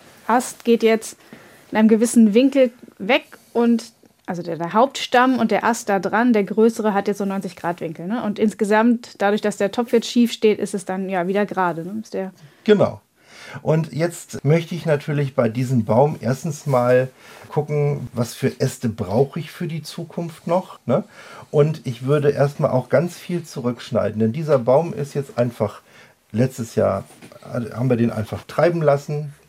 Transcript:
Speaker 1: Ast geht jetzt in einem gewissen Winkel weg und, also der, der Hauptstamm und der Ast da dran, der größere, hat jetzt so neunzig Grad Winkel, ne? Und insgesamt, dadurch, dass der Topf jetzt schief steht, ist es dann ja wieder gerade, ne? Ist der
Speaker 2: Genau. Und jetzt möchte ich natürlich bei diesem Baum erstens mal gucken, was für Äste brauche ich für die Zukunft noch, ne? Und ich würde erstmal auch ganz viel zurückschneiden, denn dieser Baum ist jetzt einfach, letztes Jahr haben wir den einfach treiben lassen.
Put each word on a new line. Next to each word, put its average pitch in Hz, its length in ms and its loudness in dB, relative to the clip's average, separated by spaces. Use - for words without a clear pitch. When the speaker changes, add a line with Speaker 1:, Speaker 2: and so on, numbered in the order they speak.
Speaker 1:
Ast 247 380 -2
geht 233 180 4
jetzt 220 320 0
in 208 60 -2
einem 220 100 6
gewissen 220 460 6
Winkel 262 380 4
weg 226 280 0
und, 233 380 2
also 175 160 -6
der, 165 160 -8
der 170 160 -6
Hauptstamm 254 640 2
und 226 140 0
der 196 120 2
Ast 226 260 0
da 196 100 2
dran, 220 340 2
der 208 100 4
größere, 214 500 2
hat 202 140 0
jetzt 202 100 -2
so 202 80 -4
neunzig 196 300 -6
Grad 175 260 -6
Winkel, 165 260 -10
ne? 233 160 -4
Und 208 160 -4
insgesamt, 220 800 2
dadurch, 202 220 0
dass 208 160 -2
der 202 140 0
Topf 240 220 -4
jetzt 226 140 2
schief 240 240 2
steht, 214 280 2
ist - 140 -6
es 196 120 -8
dann 190 240 -6
ja 180 180 -2
wieder 202 180 0
gerade, 180 380 -2
ne? 190 180 -10
Ist - 120 -16
der 190 180 -8
Speaker 2:
Genau. 135 380 2
Und 156 320 0
jetzt 165 500 -4
möchte 160 300 2
ich 165 120 -8
natürlich 147 500 -2
bei 120 140 2
diesem 123 360 0
Baum 135 360 2
erstens 143 440 -4
mal 127 440 2
gucken, 147 640 -2
was 117 200 -4
für - 260 -4
Äste 120 300 -2
brauche 110 500 -2
ich 147 120 -10
für 175 160 -8
die 151 160 -8
Zukunft 165 640 -12
noch, 185 380 -2
ne? 135 180 0
Und 151 320 2
ich 127 220 -8
würde 143 260 2
erstmal 143 400 0
auch 123 180 -2
ganz 170 280 0
viel 175 260 -8
zurückschneiden, 110 760 -4
denn 113 140 2
dieser 147 240 0
Baum 131 360 2
ist 143 200 -8
jetzt 143 240 -6
einfach, 120 440 -2
letztes 117 440 -2
Jahr 98 280 0
haben 127 140 -2
wir 120 80 2
den 117 140 2
einfach 104 360 -6
treiben 170 340 0
lassen. 147 520 0